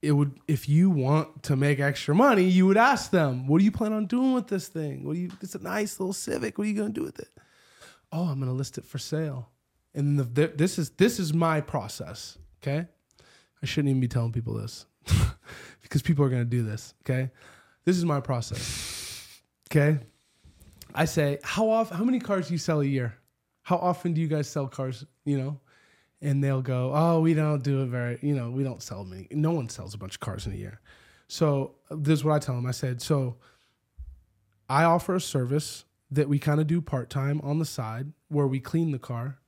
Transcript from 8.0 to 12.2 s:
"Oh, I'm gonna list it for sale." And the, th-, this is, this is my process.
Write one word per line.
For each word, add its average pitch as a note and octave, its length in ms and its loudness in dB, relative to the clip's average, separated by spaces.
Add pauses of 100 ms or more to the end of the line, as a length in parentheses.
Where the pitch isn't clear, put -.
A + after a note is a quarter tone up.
"Oh, E3 120 -2
I'm C#3+ 160 -2
gonna B2+ 120 -2
list C3 280 -4
it - 80 -18
for - 100 -10
sale." C#3+ 540 -6 (420)
And C#3+ 240 2
the, C3+ 80 2
th-, C3 320 0
this F3+ 220 0
is, D3+ 120 -2
this - 280 2
is D#3+ 160 0
my E3 260 2
process. - 760 -8 (240)